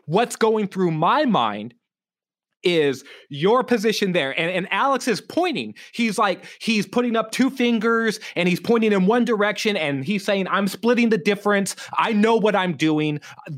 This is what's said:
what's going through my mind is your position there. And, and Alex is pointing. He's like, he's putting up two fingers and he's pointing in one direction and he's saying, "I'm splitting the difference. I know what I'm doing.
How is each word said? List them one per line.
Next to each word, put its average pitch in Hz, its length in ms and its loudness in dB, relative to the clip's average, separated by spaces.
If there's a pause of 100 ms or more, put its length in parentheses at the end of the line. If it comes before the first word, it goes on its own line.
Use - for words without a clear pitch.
what's 208 280 0
going 220 340 0
through 185 200 -2
my 185 360 0
mind 117 500 -2 (880)
is 147 400 2 (260)
your 196 340 2
position 214 500 0
there. 139 260 0
And, 165 120 -2
and 180 200 -4
Alex 254 360 0
is 220 140 0
pointing. 214 540 -4 (180)
He's 226 240 -2
like, 196 280 -2 (140)
he's 220 280 0
putting 240 280 0
up 220 160 -2
two 262 200 0
fingers 226 680 0 (160)
and 180 140 0
he's 180 100 0
pointing 226 340 2
in 190 120 4
one 233 180 4
direction 208 540 0
and 143 260 -2
he's 190 200 -4
saying, 196 240 0
"I'm 196 200 0
splitting 233 420 2
the 220 80 2
difference. 202 580 0 (220)
I 190 160 0
know 220 220 4
what 208 200 2
I'm 185 220 0
doing. 151 420 0 (380)